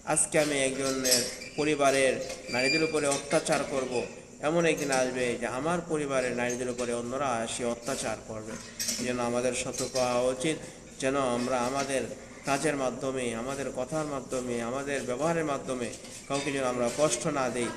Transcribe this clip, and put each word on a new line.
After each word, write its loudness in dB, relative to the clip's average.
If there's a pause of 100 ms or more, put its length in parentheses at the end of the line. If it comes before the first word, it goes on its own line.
আজকে 2
আমি 4
একজনের 2 (340)
পরিবারের 4 (360)
নারীদের 2
উপরে 2
অত্যাচার 2 (100)
করব, 0 (340)
এমন 4
একদিন 2
আসবে 2 (160)
যে -2
আমার 0 (100)
পরিবারের 0
নারীদের -2
উপরে -2
অন্যরা -2 (100)
সে -4
অত্যাচার -2 (120)
করবে। -8 (480)
এই -2
জন্য 0
আমাদের 2
সতর্ক -4
হওয়া 4
উচিত 2 (440)
যেন 2
আমরা 2
আমাদের 0 (420)
কাজের 2
মাধ্যমে, -2
আমাদের -4 (100)
কথার -2
মাধ্যমে, -2
আমাদের -2
ব্যবহারের 2
মাধ্যমে -2 (400)
কাউকে 0
যেন 0
আমরা 2
কষ্ট 4
না 0
দেই 0